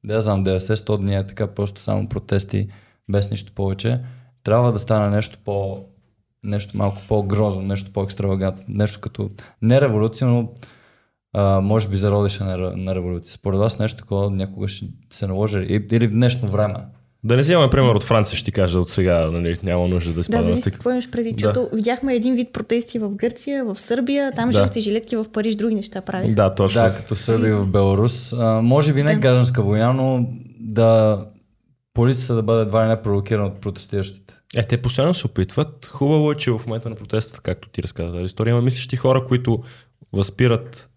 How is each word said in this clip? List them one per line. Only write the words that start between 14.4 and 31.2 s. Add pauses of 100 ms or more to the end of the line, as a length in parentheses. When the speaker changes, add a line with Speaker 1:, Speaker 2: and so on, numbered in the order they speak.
Speaker 1:
ще (260)
се
наложи
и-,
или
в
днешно
време? (500)
Speaker 2:
Да
не
вземаме
пример
от
Франция,
ще
ти
кажа
от
сега,
нали,
няма
нужда
да
Speaker 3:
Да,
Speaker 2:
изпадаме
в
Speaker 3:
зависи
Speaker 2:
такива.
Speaker 3:
какво
имаш
предвид,
Speaker 2:
Да.
Speaker 3:
защото
видяхме
един
вид
протести
в
Гърция,
в
Сърбия,
там
Speaker 2:
Да.
Speaker 3:
жълти
жилетки,
в
Париж
други
неща
правиха.
Speaker 2:
Да,
точно.
Speaker 1:
Да,
като
в
Сърбия
и
в
Беларус.
А,
може
би
не
Speaker 3:
Да.
Speaker 1:
гражданска
война,
но (340)
да, (680)